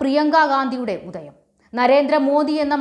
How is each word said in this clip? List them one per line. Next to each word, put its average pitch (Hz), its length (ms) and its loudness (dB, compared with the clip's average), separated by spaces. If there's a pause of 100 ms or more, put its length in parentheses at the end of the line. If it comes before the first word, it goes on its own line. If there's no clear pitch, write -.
പ്രിയങ്ക 302 520 2
ഗാന്ധിയുടെ 254 440 -4 (120)
ഉദയം. 156 260 -16 (440)
നരേന്ദ്രമോദി 285 760 2 (100)
എന്ന 294 180 0